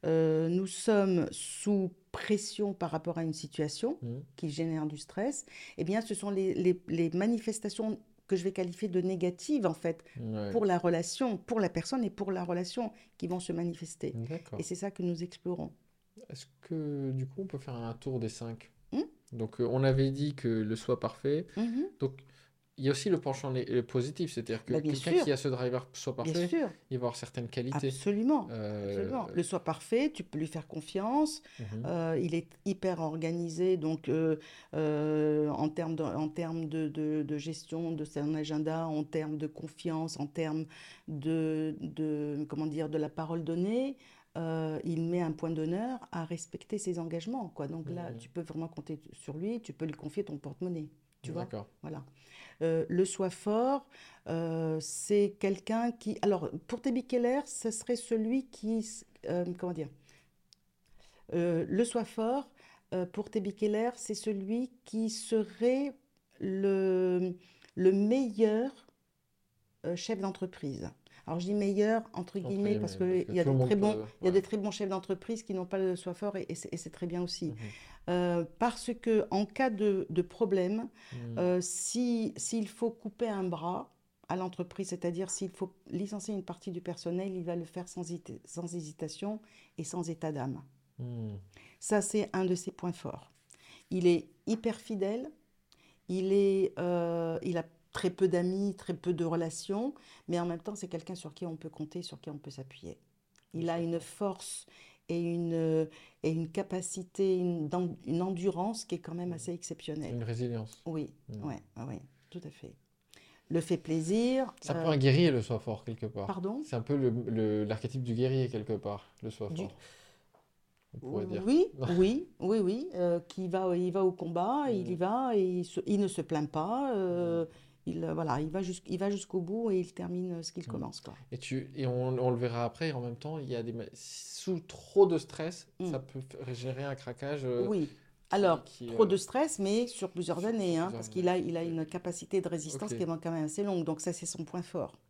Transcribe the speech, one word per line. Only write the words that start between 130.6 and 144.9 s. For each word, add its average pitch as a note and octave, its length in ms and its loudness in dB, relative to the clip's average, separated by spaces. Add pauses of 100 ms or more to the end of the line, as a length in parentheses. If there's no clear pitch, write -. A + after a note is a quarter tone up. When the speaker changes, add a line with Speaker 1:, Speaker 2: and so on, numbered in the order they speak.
Speaker 2:
Mhm. - 40 -10
Speaker 1:
commence, - 320 -6
quoi. - 140 -14 (160)
Speaker 2:
Et B2+ 80 -8
tu, C3 380 -4
et C3+ 100 -2
on, B2 220 0 (100)
on B2+ 120 4
le B2 60 4
verra A#2+ 280 0
après, D#3 280 -2
en B2+ 80 -4
même A#2+ 160 -6
temps, D#3 220 -8
il C3+ 100 -8
y C3 60 -2
a A#2 80 -2
des A#2 100 -4
ma-, A2+ 120 -6 (100)
sous - 640 -6
trop - 460 6
de E3+ 120 4
stress, - 500 -6 (100)
Speaker 1:
Mhm. F3+ 140 -2
Speaker 2:
ça C3 80 0
peut - 200 -12
f-, B2+ 340 -8
générer C3 300 -4
un C#3 120 -2
craquage, C#3 480 -6
euh, B2 240 2
Speaker 1:
Oui. F#3 180 2
Speaker 2:
qui, - 100 -12 (360)
Speaker 1:
Alors, F#3 320 4
Speaker 2:
qui, - 220 -14
Speaker 1:
trop G#3+ 180 4
Speaker 2:
euh, - 20 6
Speaker 1:
de F#3+ 100 4
stress, C4+ 440 -2
mais G#3 260 2
sur F#3+ 240 -6
plusieurs E3+ 300 -2
Speaker 2:
sur, G#3 80 0
Speaker 1:
années, G3 260 2
Speaker 2:
sur D#3+ 80 2
Speaker 1:
hein, - 40 2
Speaker 2:
plusieurs G3+ 60 -4
Speaker 1:
parce A3+ 160 -8
qu'il F3+ 200 2
a, F3+ 60 4
Speaker 2:
années. F#3 120 0
Speaker 1:
il E3+ 100 -2
a E3 60 -2
une E3 200 -2
Speaker 2:
Ok. D#3 60 -4
Speaker 1:
capacité F3 520 -2
de F3+ 80 -4
résistance D#3 420 -4
Speaker 2:
Ok. A#2+ 60 -4
Speaker 1:
qui F#3 80 0
est - 20 -2
quand E3 240 -4
même D#3+ 140 0
assez D#3 180 -2
longue, F#3 220 0
donc D#3 160 -2
ça, F3+ 120 -2
c'est F3 140 -8
son E3 180 -6
point F3+ 180 -6
fort. - 360 -6 (120)